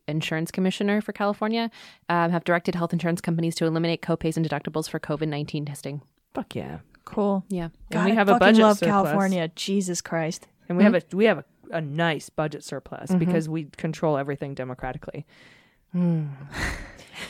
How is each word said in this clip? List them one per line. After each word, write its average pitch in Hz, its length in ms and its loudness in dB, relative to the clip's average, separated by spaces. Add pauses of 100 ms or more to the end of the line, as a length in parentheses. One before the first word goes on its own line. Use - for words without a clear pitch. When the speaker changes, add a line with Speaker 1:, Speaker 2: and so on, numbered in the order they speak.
Speaker 1:
insurance 160 440 -4
commissioner 202 500 0
for 208 100 -8
California, 220 580 -2 (380)
um, 170 240 2
have 170 140 0
directed 175 300 0
health 170 180 -2
insurance 170 260 0
companies 165 360 -2
to 170 100 0
eliminate 165 360 0
copays 165 360 -2
and 160 100 0
deductibles 151 420 -4
for 160 80 -6
covid 156 300 -4
nineteen 147 380 -4
testing. 143 360 -10 (320)
Speaker 2:
Fuck - 220 -8
yeah. 78 220 -8 (260)
Speaker 3:
Cool. 196 460 -2
Speaker 1:
Yeah. 175 160 -4
Speaker 2:
And 165 60 -10 (200)
Speaker 3:
God, 170 140 0
Speaker 2:
we 202 60 4
Speaker 3:
I 226 40 4
Speaker 2:
have 202 140 4
a 196 60 8
Speaker 3:
fucking - 40 2
Speaker 2:
budget 220 240 10
Speaker 3:
love 208 140 8
Speaker 2:
surplus. 170 160 2
Speaker 3:
California. 190 560 2
Jesus 190 500 -2
Christ. 165 480 -6 (220)
Speaker 2:
And 180 80 0
we 208 80 8
Speaker 1:
Hmm? 208 80 6
Speaker 2:
have 170 180 2
a, 185 40 -6
we 208 100 4
have 185 140 4
a, - 60 -14 (260)
a 165 100 -2
nice 156 480 -2
budget 151 340 -4
surplus - 460 -10
Speaker 1:
Mm-hmm. 185 100 4
Speaker 2:
because 165 300 2
we 156 160 -4 (100)
control 156 420 -2
everything 139 360 -4
democratically. 127 720 -10 (680)
Speaker 1:
Mm. 170 420 0
Speaker 2:
<laughs> - 600 -10 (340)